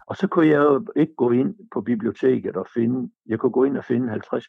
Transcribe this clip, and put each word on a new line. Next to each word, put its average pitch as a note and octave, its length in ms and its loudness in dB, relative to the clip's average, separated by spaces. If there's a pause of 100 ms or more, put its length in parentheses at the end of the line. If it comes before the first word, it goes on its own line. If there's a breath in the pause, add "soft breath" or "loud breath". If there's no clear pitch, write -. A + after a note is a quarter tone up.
Og F#3+ 100 -8
så G3 120 -2
kunne E3 180 2
jeg D3+ 120 4
jo C#3+ 280 2 (100)
ikke D#3 180 0
gå A#2+ 160 0
ind B2+ 240 0 (180)
på A#2+ 80 -6
biblioteket A2 760 -2
og F#2+ 180 -6
finde, A#2+ 380 -2 (140)
jeg A2 120 -2
kunne A#2+ 140 0
gå B2+ 120 2
ind C#3 120 0
og - 80 -8
finde B2 240 -2
halvtreds A2 400 -6